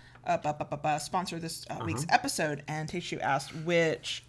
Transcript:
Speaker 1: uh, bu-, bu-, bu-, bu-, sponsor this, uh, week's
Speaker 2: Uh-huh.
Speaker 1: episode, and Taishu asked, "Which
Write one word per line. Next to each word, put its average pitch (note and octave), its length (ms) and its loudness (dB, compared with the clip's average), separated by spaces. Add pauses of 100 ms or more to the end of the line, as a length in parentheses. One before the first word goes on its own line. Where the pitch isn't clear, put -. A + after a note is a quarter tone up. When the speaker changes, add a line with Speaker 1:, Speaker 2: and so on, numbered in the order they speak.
(240)
Speaker 1:
uh, E3+ 140 2
bu-, D3+ 160 0
bu-, D3 120 -4
bu-, D3 120 -4
bu-, D3+ 220 2
sponsor F#3 400 -2
this, E3 320 -6
uh, D3+ 120 -6
week's D3+ 200 0
Speaker 2:
Uh-huh. E3+ 120 2
Speaker 1:
episode, D#3 520 2
and D#3 200 -4
Taishu F3 340 -4
asked, C#3+ 340 0
"Which E3 720 2